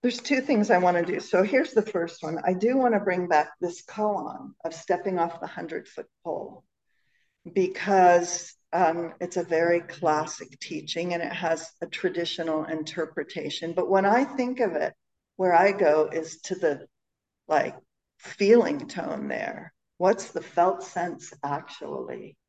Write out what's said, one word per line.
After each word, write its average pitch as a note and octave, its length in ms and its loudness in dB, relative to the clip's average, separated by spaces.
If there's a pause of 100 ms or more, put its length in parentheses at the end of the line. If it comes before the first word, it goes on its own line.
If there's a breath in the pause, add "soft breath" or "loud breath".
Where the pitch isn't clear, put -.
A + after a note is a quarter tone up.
There's B3 180 0
two D4 200 0
things A3 300 2
I F3+ 80 8
wanna F3 260 4
do. F3 160 -4
So F#3 240 2
here's C4 280 2
the A3 100 4
first E3+ 420 -6
one. E3 200 -6
I F#3 100 2
do A3 220 0
wanna A#3+ 220 4
bring F3+ 300 0
back D3+ 320 4
this F3 240 -6
koan - 720 -6 (100)
of D#3+ 100 -8
stepping F3+ 460 -2
off E3 200 -2
the F3 60 -8
hundred-foot - 640 -12 (160)
pole - 400 -10 (880)
because, F#3 1000 4 (200)
um, E3+ 480 0
it's F3 160 -6
a E3+ 80 -2
very E3+ 360 2
classic D#3 760 -4
teaching E3 560 -6
and E3+ 80 -4
it - 100 -6
has E3 380 -4 (100)
a E3+ 60 -6
traditional E3 800 -4
interpretation. D#3+ 1080 -6
But F3 140 -2
when G3 160 4
I A3+ 200 4
think B3+ 340 -4
of A3 140 0
it, D#3 200 -2 (440)
where F#3 180 4
I F#3 160 8
go D#3 420 4
is D#3+ 300 -6
to - 140 -6
the, D3+ 300 -2 (600)
like, D3+ 300 0 (420)
feeling G#3 680 4
tone D#3 400 -8
there. - 460 -8 (240)
What's F#3+ 320 2
the E3+ 100 -8
felt - 420 0
sense E3+ 500 -8 (120)
actually? - 920 -10 (100)